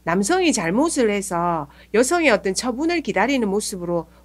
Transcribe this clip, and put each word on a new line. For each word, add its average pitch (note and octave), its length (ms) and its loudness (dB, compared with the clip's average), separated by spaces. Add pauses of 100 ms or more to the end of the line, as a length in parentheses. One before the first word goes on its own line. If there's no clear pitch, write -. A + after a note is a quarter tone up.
남성이 C#4+ 480 2
잘못을 A3+ 580 0
해서 F3 560 -2 (260)
여성의 C#4 380 2
어떤 F#3+ 240 2
처분을 D4 460 -2
기다리는 A3+ 480 0
모습으로 F3 580 -4 (180)